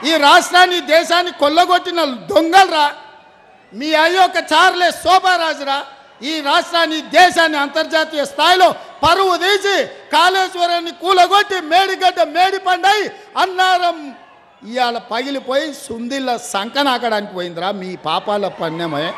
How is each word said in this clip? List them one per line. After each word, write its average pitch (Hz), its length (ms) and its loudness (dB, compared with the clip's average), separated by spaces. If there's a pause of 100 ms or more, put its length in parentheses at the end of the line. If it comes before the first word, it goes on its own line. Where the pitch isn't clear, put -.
ఈ 320 100 0
రాష్ట్రాన్ని, 349 640 4
దేశాన్ని 330 520 0
కొల్లగొట్టిన 349 720 0
దొంగలరా. 320 880 2 (800)
మీ 294 200 -4
అయ్యొక్క 349 420 4 (160)
చార్లెస్ 359 440 2
శోభారాజురా, 320 840 0 (400)
ఈ 311 180 -6
రాష్ట్రాన్ని, 320 600 0
దేశాన్ని 320 580 2
అంతర్జాతీయ 311 680 -2
స్థాయిలో 339 500 2 (340)
పరువు 370 280 2
తీసి 381 480 0
కాళేశ్వరాన్ని 349 1040 -2
కూలగొట్టి 381 680 2
మేడిగడ్డ 359 640 0
మేడిపండై 370 880 0 (280)
అన్నారం 349 760 -2 (540)
ఇవాళ 240 300 -2
పగిలిపోయి 269 760 -6
సుందిల్ల 240 600 -8
సంకనాకడానికి 226 1000 -4
పోయిందిరా 175 360 -6
మీ 185 260 -8
పాపాల 190 520 -4
పన్నెమే. 165 680 -6